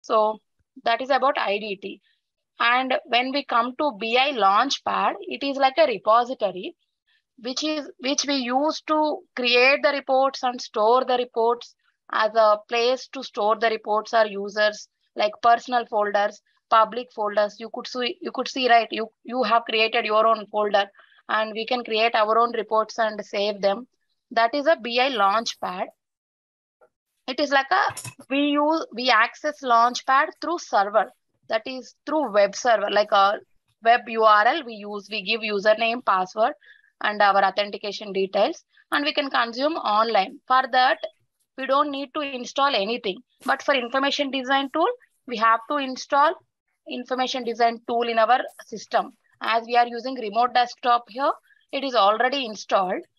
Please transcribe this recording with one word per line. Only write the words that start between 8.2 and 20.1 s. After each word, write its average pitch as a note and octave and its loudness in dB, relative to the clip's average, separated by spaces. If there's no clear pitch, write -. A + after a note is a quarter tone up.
we C#4+ -2
use C4+ -2
to D#4 0
create B3 4
the C#4+ 2
reports C4+ 0
and B3 -4
store A#3 2
the B3+ 0
reports A#3+ -2
as A3 -2
a G#3+ 4
place A#3+ 0
to C4 -10
store A3 0
the A3 0
reports G#3+ -4
or A3 4
users, G3+ -2
like G#3 0
personal A#3 2
folders, G#3 0
public A3+ 2
folders. G#3 -2
You A3+ -12
could B3 -10
see, B3 -6
you C#4+ -10
could B3+ -6
see, B3+ -2
right? A#3 4
You, A3 -6
you B3 -6
have A3+ 2
created A3+ 0
your G#3+ 2